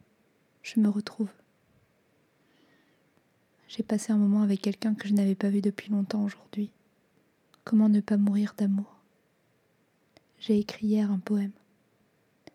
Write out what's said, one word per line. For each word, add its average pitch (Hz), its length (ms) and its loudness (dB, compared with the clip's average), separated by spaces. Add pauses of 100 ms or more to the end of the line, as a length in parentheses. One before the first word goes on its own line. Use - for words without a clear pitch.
(640)
je - 180 -2
me 208 80 4
retrouve. 208 400 -4 (2500)
J'ai - 140 -8
passé 214 320 -2
un - 20 4
moment 208 240 4
avec 202 220 0
quelqu'un 208 320 -2
que 202 140 -10
je 208 40 2
n'avais 196 220 2
pas 196 160 -2
vu 202 100 0
depuis 202 300 -4
longtemps 202 340 -2
aujourd'hui. 208 460 -8 (920)
Comment 214 260 4
ne 208 100 4
pas 208 160 0
mourir 202 400 2
d'amour ? 202 400 -2 (1400)
J'ai 214 200 0
écrit 208 280 -6
hier 208 240 2
un 196 80 -2
poème. 202 340 -4 (1040)